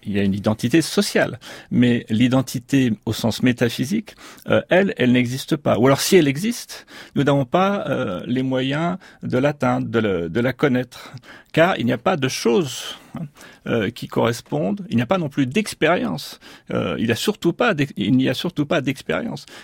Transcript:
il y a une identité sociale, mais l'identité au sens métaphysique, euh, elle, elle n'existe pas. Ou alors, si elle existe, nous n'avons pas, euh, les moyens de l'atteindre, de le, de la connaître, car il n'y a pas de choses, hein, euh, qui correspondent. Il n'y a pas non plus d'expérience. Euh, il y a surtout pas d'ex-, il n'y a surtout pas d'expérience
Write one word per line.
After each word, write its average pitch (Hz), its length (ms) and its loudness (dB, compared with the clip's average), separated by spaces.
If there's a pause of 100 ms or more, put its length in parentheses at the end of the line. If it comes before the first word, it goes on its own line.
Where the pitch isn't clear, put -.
il 104 80 -6
y 98 80 0
a - 20 2
une 98 120 2
identité 110 480 2
sociale, 185 580 0 (320)
mais 120 380 2
l'identité 127 800 2 (140)
au 113 60 0
sens - 300 -2
métaphysique, 131 720 0 (360)
euh, - 180 2
elle, 190 300 2
elle 123 120 4
n'existe 123 460 0
pas. 117 220 0
Ou 113 80 4
alors, 135 140 4
si - 140 2
elle 160 140 6
existe, 180 580 -6 (300)
nous 143 80 2
n'avons 139 200 2
pas, 190 440 0
euh, 123 380 -4
les 127 180 0
moyens 135 520 -2 (280)
de 123 140 -2
l'atteindre, 131 420 0
de 117 180 -2
le, 95 300 0
de 85 120 -2
la 127 120 0
connaître, 127 640 -2 (400)
car 170 240 4
il 120 80 -2
n'y 120 80 2
a - 20 0
pas 185 220 0
de 131 100 0
choses, 196 680 -2 (180)
hein, - 80 -10 (440)
euh, 117 220 0
qui 120 200 -8
correspondent. 151 800 -2
Il 117 60 0
n'y 117 60 2
a 120 40 -4
pas 190 100 2
non 160 140 -2
plus 143 160 0
d'expérience. 170 920 -2 (320)
Euh, 90 280 -2
il 110 80 -2
y 117 60 2
a - 20 -2
surtout 170 400 -2
pas 240 180 2
d'ex-, 147 240 -2
il - 160 0
n'y 131 160 4
a 131 60 0
surtout 147 320 -4
pas 156 160 0
d'expérience 135 640 -6 (180)